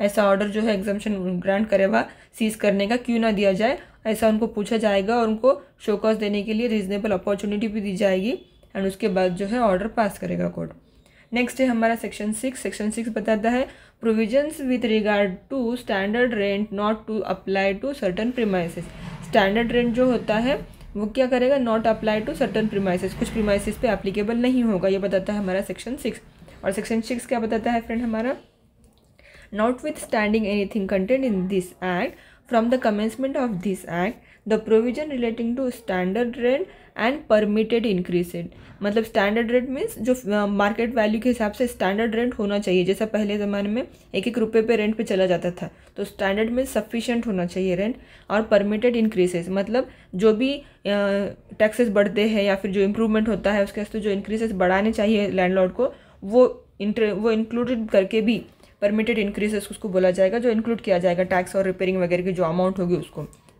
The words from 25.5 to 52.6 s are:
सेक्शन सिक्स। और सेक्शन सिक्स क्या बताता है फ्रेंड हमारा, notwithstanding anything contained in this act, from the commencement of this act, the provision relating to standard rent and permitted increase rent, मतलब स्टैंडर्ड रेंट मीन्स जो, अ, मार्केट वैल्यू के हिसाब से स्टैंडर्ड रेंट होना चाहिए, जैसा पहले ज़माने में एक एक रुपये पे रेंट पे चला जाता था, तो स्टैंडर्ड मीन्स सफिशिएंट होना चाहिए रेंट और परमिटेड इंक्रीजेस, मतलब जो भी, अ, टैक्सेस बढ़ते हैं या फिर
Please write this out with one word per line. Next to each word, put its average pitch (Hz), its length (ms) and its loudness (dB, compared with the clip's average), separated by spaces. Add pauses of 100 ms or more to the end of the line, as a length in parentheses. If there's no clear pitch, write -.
सेक्शन 202 340 -8
सिक्स। - 260 -6 (440)
और 196 60 0
सेक्शन 220 300 -2
सिक्स 240 240 -6
क्या 240 140 -2
बताता 226 320 -2
है 233 100 0
फ्रेंड 233 200 -4
हमारा, 233 340 -2 (1200)
notwithstanding 226 920 0
anything 202 420 -2
contained 233 360 0
in 208 120 0 (140)
this 180 180 -2 (160)
act, 185 320 -2 (320)
from 233 220 2
the 254 100 2
commencement 233 560 -2
of 247 260 -2
this 185 220 -4 (100)
act, 185 320 -4 (200)
the 214 140 2
provision 233 500 2
relating 233 440 -2
to 269 160 -2
standard 196 680 -2
rent 262 320 0 (280)
and 262 280 -2
permitted 214 600 2
increase 175 460 -2
rent, 170 240 -10 (260)
मतलब 208 200 0
स्टैंडर्ड 220 480 0
रेंट 247 180 2
मीन्स 311 300 -6
जो, 240 140 0
अ, 208 340 0
मार्केट 208 480 0
वैल्यू 214 260 2
के 254 80 2
हिसाब 220 220 0
से 247 160 -2
स्टैंडर्ड 220 480 0
रेंट 247 180 0
होना 202 260 -2
चाहिए, 185 260 2
जैसा 196 200 0
पहले 208 320 0
ज़माने 202 320 -2
में 233 120 -2 (340)
एक 196 120 -2
एक 240 100 -2
रुपये 220 240 4
पे 226 140 2
रेंट 214 200 2
पे 233 80 -2
चला 190 220 2
जाता 175 260 0
था, 175 180 -10 (280)
तो 196 60 -4
स्टैंडर्ड 208 460 -2
मीन्स 262 240 -2
सफिशिएंट 233 540 -2
होना 185 180 -2
चाहिए 185 300 -2
रेंट 208 200 -2 (340)
और 214 120 2
परमिटेड 214 540 2
इंक्रीजेस, 185 540 0
मतलब 202 400 -2 (260)
जो 220 180 4
भी, 262 200 0
अ, 285 80 -8 (1000)
टैक्सेस 220 300 2
बढ़ते 208 400 4
हैं 214 140 2
या 196 120 2
फिर 196 160 -4